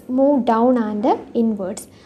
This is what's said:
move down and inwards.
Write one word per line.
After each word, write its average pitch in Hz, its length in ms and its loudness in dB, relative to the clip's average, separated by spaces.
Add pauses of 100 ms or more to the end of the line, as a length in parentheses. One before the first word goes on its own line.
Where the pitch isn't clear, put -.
(180)
move 277 200 4 (140)
down 233 240 2 (140)
and 208 160 -4 (360)
inwards. 208 440 -4 (200)